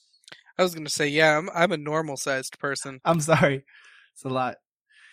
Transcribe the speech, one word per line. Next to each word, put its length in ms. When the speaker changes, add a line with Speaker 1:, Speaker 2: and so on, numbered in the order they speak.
Speaker 1:
I 60
was 100
gonna 160
say, 200
yeah, 280
I'm, 160
I'm 200
a 40
normal-sized 840
person. 440
Speaker 2:
I'm 160
sorry. 460
It's 100
a 60
lot. 260